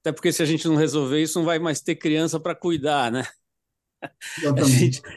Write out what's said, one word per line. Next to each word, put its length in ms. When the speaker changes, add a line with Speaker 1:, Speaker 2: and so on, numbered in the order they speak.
Speaker 1:
Até 120
porque 200
se 100
a 40
gente 200
não 100
resolver 460
isso, 160
não 80
vai 120
mais 220
ter 140
criança 460
pra 140
cuidar, 580
né? 120
<laughs> 360
Speaker 2:
Exatamente. 360
Speaker 1:
A 40
gente, 240